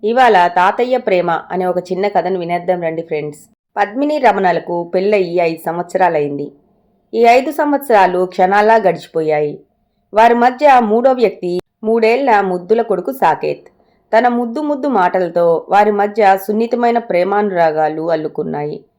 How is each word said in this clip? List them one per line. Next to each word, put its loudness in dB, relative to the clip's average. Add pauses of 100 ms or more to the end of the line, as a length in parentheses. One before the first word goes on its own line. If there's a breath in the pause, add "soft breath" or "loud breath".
ఇవాళ 4
తాతయ్య 0
ప్రేమ 0
అనే -4
ఒక -2
చిన్న -4
కథను -2
వినేద్దాం -4
రండి -6
ఫ్రెండ్స్. -8 (360)
పద్మిని -2
రమణలకు 0
పెళ్ళయి 0
ఐదు 0
సంవత్సరాలైంది. -2 (640)
ఈ 2
ఐదు 4
సంవత్సరాలు 0
క్షణాల్లా 2
గడిచిపోయాయి. -2 (540)
వారి 4
మధ్య 4
మూడో 2
వ్యక్తి -2 (240)
మూడేళ్ల 2
ముద్దుల -2
కొడుకు -4
సాకేత్. -2 (500)
తన 2
ముద్దు -4
ముద్దు -4
మాటలతో 0
వారి 2
మధ్య 2
సున్నితమైన 0
ప్రేమానురాగాలు 0
అల్లుకున్నాయి. -6 (140)